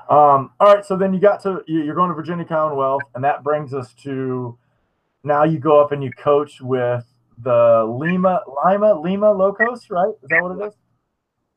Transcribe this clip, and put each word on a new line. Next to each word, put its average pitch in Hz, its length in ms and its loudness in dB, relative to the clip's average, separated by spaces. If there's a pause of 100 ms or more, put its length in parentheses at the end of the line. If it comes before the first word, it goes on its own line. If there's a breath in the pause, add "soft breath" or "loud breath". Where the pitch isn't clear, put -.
Um, 143 500 4
all 202 140 8
right, 202 120 0
so 190 100 -4
then 190 180 0
you 185 60 -2
got 202 220 2
to, 190 260 -6
you, 160 140 -2
you're 147 140 -6
going 180 140 0
to 160 60 -6
Virginia 165 300 -8
Commonwealth, 143 560 -2 (140)
and 127 80 -8
that 139 200 -2
brings 147 300 -4
us 131 200 -10 (100)
to 127 540 -8 (640)
now 147 200 0
you 160 160 0
go 147 220 4
up 143 100 0
and 143 120 -6
you 127 80 -6
coach 143 500 -2
with 123 440 -4 (340)
the 117 440 4
Lima, 170 580 -2 (240)
Lima, 208 280 4
Lima 196 380 0
Locos, 202 580 -2
right? 202 240 -2 (100)
Is 139 60 -20
that 160 120 0
what 180 160 -6
it 208 100 -8
is? 208 60 -14 (840)